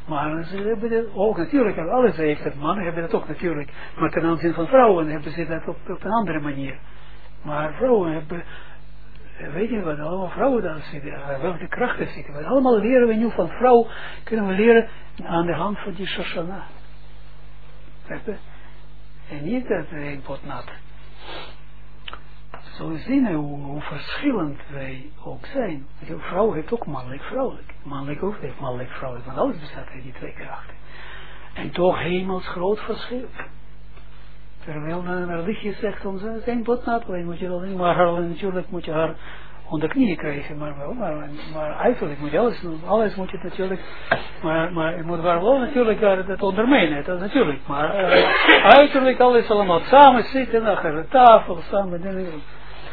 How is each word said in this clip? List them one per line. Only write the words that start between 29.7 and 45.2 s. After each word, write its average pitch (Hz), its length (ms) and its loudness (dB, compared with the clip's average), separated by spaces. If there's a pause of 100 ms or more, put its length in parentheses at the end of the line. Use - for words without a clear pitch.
uit - 140 -8
die 127 100 -8
twee - 200 -8
krachten. - 420 -8 (800)
En 147 160 -6
toch 175 280 2
hemels 185 500 -2
groot 190 320 -2
verschil. 240 480 -6 (1400)
Terwijl 160 380 -6
de 180 220 -4
religie 175 500 -4
zegt 202 300 -4
ons, 190 180 -6
eh, 220 100 -6 (120)
zijn 240 180 -2
botnaad, 233 440 0
alleen 180 180 -4
moet 170 140 -6
je 185 100 -4
wel 175 140 -4
in, 190 140 -6
maar 175 180 2
haar, 175 280 4
natuurlijk 175 480 -4
moet 175 140 -6
je 165 80 -6
haar 156 220 0 (540)
onder 156 200 -2
knieën 220 280 2
krijgen, 147 420 -6
maar 147 200 -6
wel, 147 160 -6
maar, 151 340 -6 (260)
maar 151 240 -4
eigenlijk 160 420 0
moet 147 100 -6
je 156 80 2
alles, 226 260 0 (220)
alles 202 280 2
moet 190 160 -6
je 190 120 -6
natuurlijk, 185 380 -4 (600)
maar, 165 300 0
maar 165 240 -2
je 170 60 -6
moet 170 180 -4